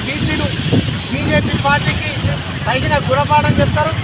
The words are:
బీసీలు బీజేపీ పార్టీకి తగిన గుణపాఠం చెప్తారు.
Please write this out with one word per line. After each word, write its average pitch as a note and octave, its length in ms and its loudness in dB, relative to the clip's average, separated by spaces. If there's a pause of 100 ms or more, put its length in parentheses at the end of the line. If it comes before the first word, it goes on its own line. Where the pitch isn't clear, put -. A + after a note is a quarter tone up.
బీసీలు D4 420 -2 (640)
బీజేపీ D4 440 0 (100)
పార్టీకి - 440 0 (580)
తగిన C4 280 0 (140)
గుణపాఠం C#4 500 2
చెప్తారు. D4+ 440 2